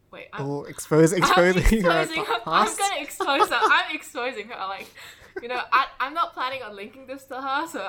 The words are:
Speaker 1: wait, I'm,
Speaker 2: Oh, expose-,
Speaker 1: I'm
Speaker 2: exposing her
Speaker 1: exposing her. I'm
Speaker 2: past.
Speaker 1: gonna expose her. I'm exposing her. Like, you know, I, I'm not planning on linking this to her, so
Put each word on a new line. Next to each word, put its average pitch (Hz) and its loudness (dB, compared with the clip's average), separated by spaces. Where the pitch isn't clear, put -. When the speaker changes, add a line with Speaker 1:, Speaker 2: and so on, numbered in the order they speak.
Speaker 1:
wait, - -18
I'm, 139 -8
Speaker 2:
Oh, 143 -6
expose-, 160 4
Speaker 1:
I'm 190 -2
Speaker 2:
exposing 185 6
her 165 4
Speaker 1:
exposing 160 -2
her. - -2
I'm 160 4
Speaker 2:
past. - -6
Speaker 1:
gonna 392 -2
expose 359 0
her. 247 0
I'm 339 2
exposing 240 -8
her. 240 -14
Like, 190 -10
you 240 -12
know, 247 -4
I, 269 4
I'm 277 -6
not 330 -2
planning 262 -6
on 214 -14
linking 214 -16
this 269 -12
to 262 -12
her, 277 -4
so 208 -8